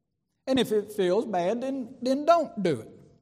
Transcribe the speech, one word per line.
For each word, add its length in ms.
And 140
if 120
it 200
feels 340
bad, 360
then, 400
then 240
don't 360
do 200
it. 80